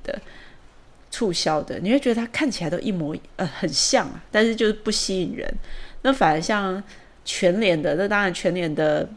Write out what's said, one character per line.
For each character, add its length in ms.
的， 160
促 200
销 300
的， 160
你 140
会 80
觉 100
得 60
它 160
看 180
起 140
来 60
都 100
一 120
模， 240
呃， 100
很 240
像 380
啊， 240
但 120
是 120
就 100
是 80
不 160
吸 320
引 140
人。 120
那 100
反 200
而 100
像 400
全 380
联 180
的， 140
那 140
当 120
然 140
全 220
联 180
的 440